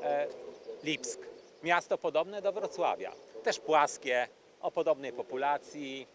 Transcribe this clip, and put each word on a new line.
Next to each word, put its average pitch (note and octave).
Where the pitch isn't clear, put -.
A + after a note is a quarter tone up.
E, D3
Lipsk, -
miasto F3
podobne E3+
do F#3+
Wrocławia, D#3+
też -
płaskie, C#3
o -
podobnej C#3+
populacji C3+